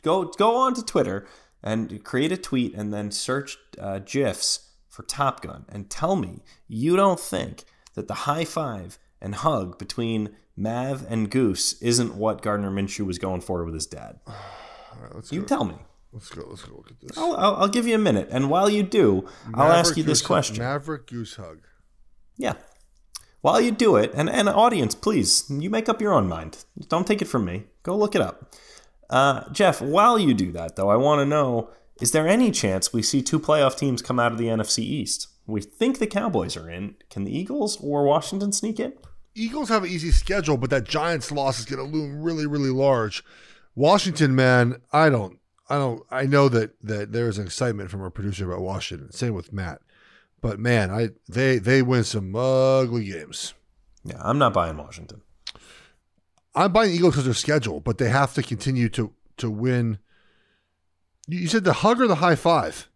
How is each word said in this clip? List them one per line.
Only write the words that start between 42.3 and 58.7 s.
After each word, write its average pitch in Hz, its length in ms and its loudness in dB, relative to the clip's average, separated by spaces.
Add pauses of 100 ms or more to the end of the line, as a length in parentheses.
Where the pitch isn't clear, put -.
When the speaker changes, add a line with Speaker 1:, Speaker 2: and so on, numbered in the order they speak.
Speaker 2:
really 147 240 0
large. 127 540 2 (520)
Washington, 156 600 4
man, 123 440 6 (140)
I 156 160 6
don't, 107 300 -2 (300)
I 143 80 0
don't, 123 340 -2
I 131 140 -2
know 139 240 6
that, 113 340 0
that 104 280 -6
there 117 160 -2
is 101 120 -2
an 101 60 -6
excitement 104 440 -4
from 98 120 -8
our 92 80 -8
producer 98 400 -6
about 90 140 -6
Washington. 90 480 -8
Same 120 220 -4
with 87 180 -8
Matt. 87 300 -8 (600)
But, 104 180 -4
man, 113 320 2
I, 110 180 -2 (200)
they, 127 280 2
they 123 240 4
win 123 220 2
some 98 320 -4
ugly 131 720 2
games. 82 480 -10 (500)
Speaker 1:
Yeah, - 180 -12
I'm 117 160 0
not 123 160 4
buying 85 220 0
Washington. - 460 -16 (1300)
Speaker 2:
I'm 180 200 2
buying 214 180 4
Eagles 170 240 4
'cause 135 100 0
their 127 80 2
schedule, 113 460 0
but 110 180 -4
they 120 120 0
have 135 260 2
to 139 80 -2
continue 120 460 -2